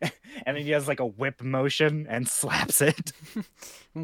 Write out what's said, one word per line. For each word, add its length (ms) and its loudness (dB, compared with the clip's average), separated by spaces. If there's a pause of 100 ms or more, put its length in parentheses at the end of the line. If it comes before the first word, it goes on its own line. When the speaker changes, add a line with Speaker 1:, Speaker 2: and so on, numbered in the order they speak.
Speaker 1:
<laughs> 80 0 (360)
And 100 -2
then 80 -4
he 60 -2
does, 160 2
like, 140 0
a 60 0
whip 360 -4
motion 640 2
and 200 -2
<laughs> 0 -
slaps 520 2
it. 320 2 (400)
Speaker 2:
<laughs> 400 -20 (100)